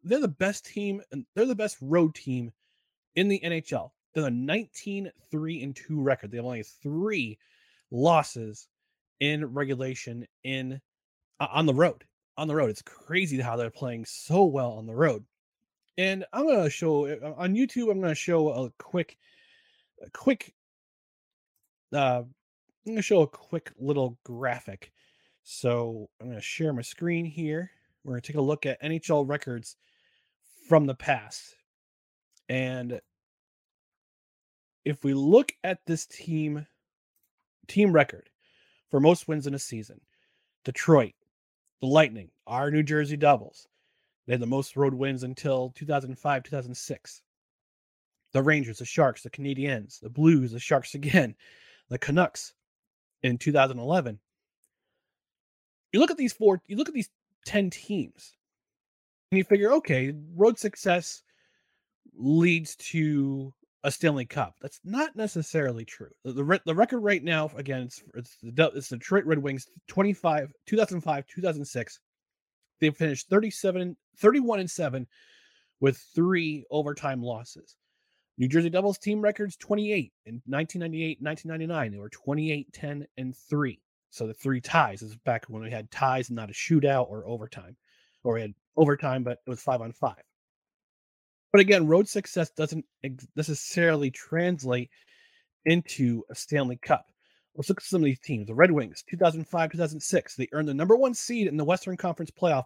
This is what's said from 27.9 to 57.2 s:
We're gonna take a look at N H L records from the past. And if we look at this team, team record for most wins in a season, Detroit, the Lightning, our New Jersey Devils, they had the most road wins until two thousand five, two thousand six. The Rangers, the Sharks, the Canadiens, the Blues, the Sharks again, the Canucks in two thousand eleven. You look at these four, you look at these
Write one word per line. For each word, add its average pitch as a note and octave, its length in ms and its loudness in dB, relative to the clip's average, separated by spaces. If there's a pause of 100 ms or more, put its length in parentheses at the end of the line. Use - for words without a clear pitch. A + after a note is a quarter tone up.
We're C3+ 100 -10
gonna B2 80 -6
take D3 140 -10
a D3+ 60 0
look D3 240 0
at C3 160 -4
N D3+ 100 -4
H E3 180 -4
L D3 140 4
records C3 540 -8 (880)
from D#3 180 6
the C3+ 100 -2
past. - 600 -6 (920)
And B2+ 500 -6 (1800)
if D3+ 200 -4
we C#3 100 2
look D#3+ 400 6 (100)
at F3+ 220 -2
this E3 200 -4
team, D3+ 600 -6 (1000)
team G3 240 4
record - 380 2 (640)
for C#3 80 2
most E3 280 6
wins D3+ 200 -4
in C#3 80 -4
a C3+ 40 -8
season, A2 400 -12 (640)
Detroit, C3 500 4 (680)
the C3 60 -2
Lightning, A#2+ 420 4 (160)
our C3 240 -2
New D3+ 140 2
Jersey D3+ 340 -2
Devils, C#3+ 500 2 (600)
they B2 60 -2
had B2 80 0
the A#2 40 -4
most C3+ 320 -2
road C#3 160 4
wins C3 300 -4
until C3 520 -4
two D3 120 -12
thousand C3+ 320 -4
five, C#3 240 -2
two - 80 -20
thousand B2 240 -8
six. - 480 -14 (1120)
The C3+ 100 2
Rangers, C#3 340 2
the B2 80 -14
Sharks, C3+ 380 0
the B2 80 -14
Canadiens, C3+ 680 -6
the A#2+ 100 -14
Blues, C#3+ 420 6
the A#2 80 -8
Sharks - 340 0
again, C#3+ 420 2 (540)
the B2 80 -4
Canucks - 560 0 (680)
in B2+ 160 0
two D3+ 120 0
thousand C3+ 280 4
eleven. B2 400 -2 (1700)
You G3 80 4
look E4+ 120 6
at D#4+ 60 -8
these B3+ 160 -2
four, G3 340 4
you G3+ 80 -8
look D4 140 -2
at D#4+ 40 -10
these A#3+ 160 -4 (340)